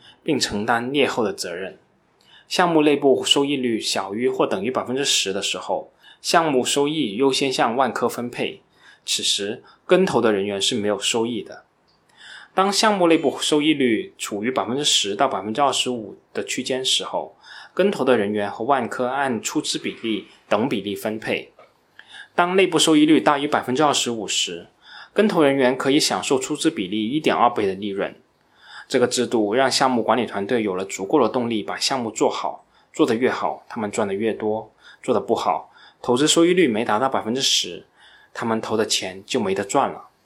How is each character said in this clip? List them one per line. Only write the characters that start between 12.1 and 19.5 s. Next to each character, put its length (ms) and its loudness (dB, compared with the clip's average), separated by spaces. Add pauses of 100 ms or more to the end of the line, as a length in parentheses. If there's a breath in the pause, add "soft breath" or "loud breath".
当 180 2
项 240 4
目 120 4
内 100 6
部 220 0
收 200 2
益 140 4
率 420 0
处 280 -6
于 60 -2
百 140 0
分 120 -4
之 80 -2
十 320 0
到 100 4
百 160 -2
分 100 -4
之 80 -2
二 120 4
十 180 -2
五 260 -8 (160)
的 120 -6
区 180 -6
间 220 -4
时 180 0
候， 320 -6 (400 loud breath)
跟 160 2
投 140 -2
的 120 6
人 140 0
员 180 -2
和 160 -8
万 240 2
科 200 -4
按 340 -2
出 180 -4